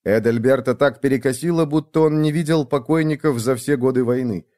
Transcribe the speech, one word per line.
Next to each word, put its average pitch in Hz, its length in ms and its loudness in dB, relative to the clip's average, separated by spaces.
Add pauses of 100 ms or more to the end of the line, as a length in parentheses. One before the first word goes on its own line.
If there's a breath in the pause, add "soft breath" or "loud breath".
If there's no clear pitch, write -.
Эдельберта 117 720 2
так 139 260 0
перекосило, 139 640 0
будто 151 360 -2
он 156 220 2
не 151 100 0
видел 156 340 0
покойников 151 720 -2
за 123 160 0
все 139 220 -2
годы 127 260 0
войны. 120 440 -2 (120)